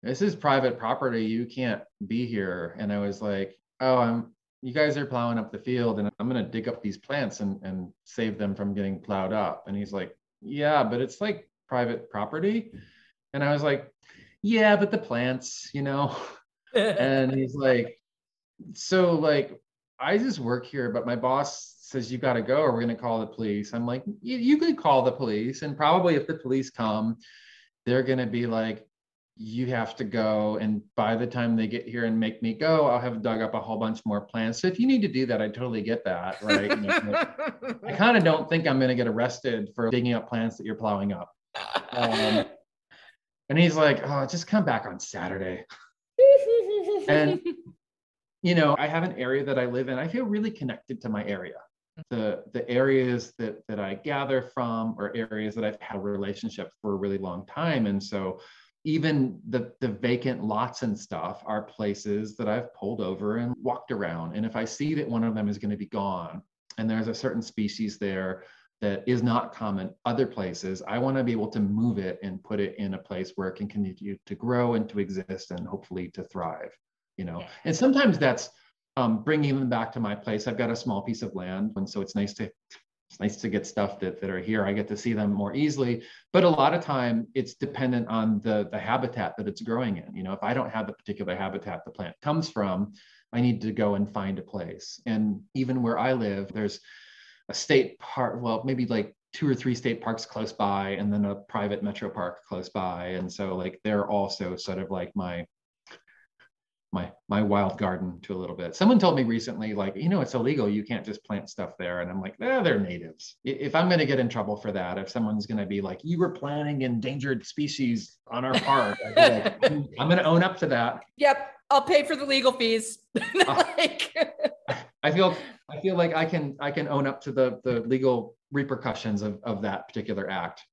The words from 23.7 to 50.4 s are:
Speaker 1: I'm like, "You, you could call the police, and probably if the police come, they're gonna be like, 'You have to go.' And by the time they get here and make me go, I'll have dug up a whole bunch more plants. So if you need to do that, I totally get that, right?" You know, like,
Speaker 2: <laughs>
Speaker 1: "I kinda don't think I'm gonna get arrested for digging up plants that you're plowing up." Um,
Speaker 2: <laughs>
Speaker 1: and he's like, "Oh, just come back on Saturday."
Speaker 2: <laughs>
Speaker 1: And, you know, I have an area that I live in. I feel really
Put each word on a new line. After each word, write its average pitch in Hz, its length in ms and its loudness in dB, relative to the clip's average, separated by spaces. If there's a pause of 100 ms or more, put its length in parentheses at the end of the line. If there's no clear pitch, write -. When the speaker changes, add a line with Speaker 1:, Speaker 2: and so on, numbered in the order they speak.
Speaker 1:
I'm 117 100 -2
like, 123 180 -2 (200)
"You, 247 160 -4
you 254 180 6
could 330 220 2
call 135 240 6
the 127 100 4
police, 117 480 -2
and 147 160 -6
probably 165 380 6
if 139 120 2
the 160 80 -4
police 131 360 -2
come, 110 480 0 (680)
they're 127 180 4
gonna 127 240 2
be 117 200 -2
like, 110 400 -2 (500)
'You 113 300 -4
have 117 300 -2
to 127 80 -4
go.' 107 580 0
And 107 180 0 (160)
by 110 180 2
the 120 120 -2
time 120 300 0
they 110 100 2
get 113 200 -6
here 117 200 -4
and 113 120 0
make 113 240 -2
me 113 120 -2
go, 156 320 4
I'll 120 140 4
have 120 200 -4
dug 113 220 0
up 107 100 -4
a 110 80 -2
whole 110 180 -6
bunch 110 280 -2
more 104 160 -2
plants. 113 400 -4
So 185 40 2
if 185 140 0
you 240 60 4
need 262 160 4
to 196 60 2
do 131 180 0
that, 113 160 2
I 107 60 0
totally 113 340 -4
get 110 240 -2
that, 90 360 -4
right?" 196 280 2
You - 100 0
know, 208 140 0 (120)
like, 262 800 -4
Speaker 2:
<laughs> - 20 -
Speaker 1:
"I - 120 -4
kinda 226 220 6
don't 160 280 4
think 165 180 2
I'm 135 140 4
gonna 127 140 4
get 120 140 2
arrested 117 640 -2
for 113 160 0
digging 120 240 2
up 110 160 -4
plants 113 260 -2
that - 80 -14
you're 107 100 -4 (120)
plowing 101 260 0
up." 87 180 -8 (600)
Um, 110 560 2 (480)
Speaker 2:
<laughs> - 560 -20
Speaker 1:
and 156 80 4
he's 165 180 8
like, 151 300 6
"Oh, 139 200 0
just 165 200 -6
come 208 180 4
back 113 220 0
on 92 120 -10
Saturday." 92 720 -6
Speaker 2:
<laughs> - 60 -18 (1300)
Speaker 1:
And, 302 320 6 (1000)
you 180 120 4
know, 151 240 6
I 147 80 0
have 160 160 0
an 180 160 -2
area 131 260 0
that 139 140 0
I 123 80 2
live 123 220 -2
in. 131 100 -2
I 147 100 -4
feel 240 160 -2
really 214 260 -2